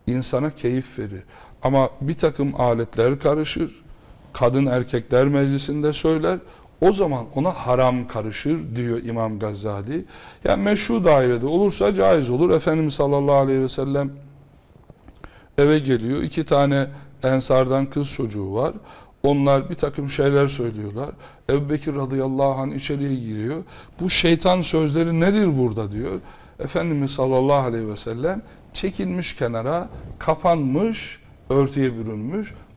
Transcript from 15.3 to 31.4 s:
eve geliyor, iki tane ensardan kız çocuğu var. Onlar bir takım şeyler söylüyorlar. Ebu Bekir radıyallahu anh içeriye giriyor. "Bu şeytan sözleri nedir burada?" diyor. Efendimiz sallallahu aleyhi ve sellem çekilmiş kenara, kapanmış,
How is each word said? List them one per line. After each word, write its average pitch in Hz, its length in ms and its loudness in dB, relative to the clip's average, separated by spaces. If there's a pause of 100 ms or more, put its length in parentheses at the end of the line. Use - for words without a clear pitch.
eve 147 200 6
geliyor, 131 440 0
iki 160 220 -4
tane 139 420 2 (360)
ensardan 131 640 2
kız 139 260 -4
çocuğu 101 420 -6
var. 131 180 -2 (500)
Onlar 139 480 2
bir 170 40 -6
takım 143 360 -4
şeyler 139 360 2
söylüyorlar. 117 640 -6 (400)
Ebu 143 200 0
Bekir 147 240 -2
radıyallahu 135 640 0
anh 135 140 -4
içeriye 139 400 -4
giriyor. 117 480 -6 (380)
"Bu 180 100 -2
şeytan 175 520 4
sözleri 165 580 0
nedir 190 380 4
burada?" 110 340 0
diyor. 104 280 -6 (380)
Efendimiz 147 520 -2
sallallahu 131 560 2
aleyhi 113 220 -4
ve 104 80 -6
sellem 143 460 -4 (300)
çekilmiş 185 640 -6
kenara, 131 520 -4 (300)
kapanmış, 165 1000 0 (300)